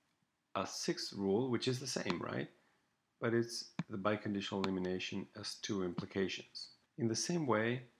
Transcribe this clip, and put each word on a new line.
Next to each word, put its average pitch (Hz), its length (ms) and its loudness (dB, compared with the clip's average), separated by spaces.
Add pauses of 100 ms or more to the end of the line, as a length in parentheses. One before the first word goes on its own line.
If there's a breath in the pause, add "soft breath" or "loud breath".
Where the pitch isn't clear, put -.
(560)
a 95 100 0
sixth - 480 -2
rule, 101 360 4
which 117 180 2
is 127 120 2
the 135 80 -6
same, - 340 0
right? - 280 -2 (720 soft breath)
But 117 140 2
it's 117 380 0 (180)
the 107 80 -6
biconditional 98 680 0
elimination 92 640 -2 (100)
as - 180 -8
two 98 280 -2
implications. - 840 -4 (280)
In 123 100 0
the 113 80 2
same 170 300 0
way 117 380 4 (160)